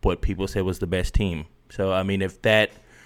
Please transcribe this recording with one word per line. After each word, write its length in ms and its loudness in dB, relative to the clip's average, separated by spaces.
what 200 0
people 260 -2
said 160 -2
was 160 -2
the 80 -2
best 260 -2
team. 320 0
So, 220 -2
I 120 2
mean, 180 0
if 200 -6
that 280 4